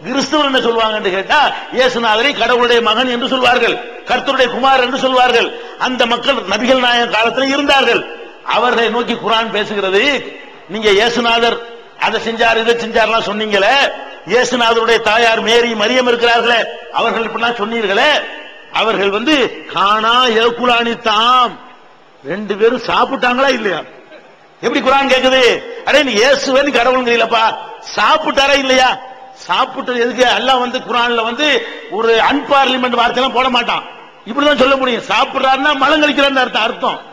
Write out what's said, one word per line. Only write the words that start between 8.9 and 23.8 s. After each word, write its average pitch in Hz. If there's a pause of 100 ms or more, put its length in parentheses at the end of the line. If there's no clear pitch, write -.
குர்ஆன் 220
பேசுகிறது, 208 (320)
நீங்க 214
இயேசுநாதர் 233 (420)
அதை 202
செஞ்சார் 226
இதை 226
செஞ்சார்லாம் 220
சொன்னீங்களே, 214 (340)
இயேசுநாதருடைய 233
தாயார் 220
மேரி, 233
மரியம் 240
இருக்கிறார்களே, 233 (280)
அவர்கள் 214
இப்படிலாம் 233
சொன்னீர்களே, 226 (640)
அவர்கள் 196
வந்து 240
காணா 214
ஏகுலானி 233
தாம், 226 (640)
ரெண்டு 202
பேரும் 233
சாப்பிட்டாங்களா 247
இல்லையா? 214 (800)